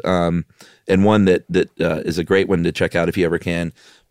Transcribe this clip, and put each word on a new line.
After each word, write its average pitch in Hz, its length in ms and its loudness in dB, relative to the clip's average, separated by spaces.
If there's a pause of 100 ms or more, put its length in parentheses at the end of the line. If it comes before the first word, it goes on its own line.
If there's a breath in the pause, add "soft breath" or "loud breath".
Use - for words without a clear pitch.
Um, 85 400 0 (420 soft breath)
and 95 180 2
one 104 200 4
that, 90 240 2
that, 87 200 0 (120)
uh, 82 240 -2
is 82 120 -6
a 87 60 -2
great 95 260 0
one 90 140 0
to 85 80 0
check - 240 -2
out 85 140 0
if 85 80 -4
you 90 100 0
ever 82 140 -2
can, 85 320 -6 (380 soft breath)